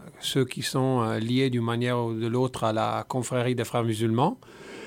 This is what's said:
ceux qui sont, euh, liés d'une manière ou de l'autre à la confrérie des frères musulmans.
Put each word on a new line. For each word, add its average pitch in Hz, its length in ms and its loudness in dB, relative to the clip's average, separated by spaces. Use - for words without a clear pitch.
ceux - 240 0
qui - 180 -6
sont, 131 400 2
euh, 110 180 0
liés 127 300 2
d'une 123 140 0
manière 120 400 0
ou 113 120 -2
de 113 120 -2
l'autre 123 380 0
à 110 80 2
la 110 340 0
confrérie 127 480 0
des 123 80 -2
frères 117 220 -2
musulmans. 113 540 2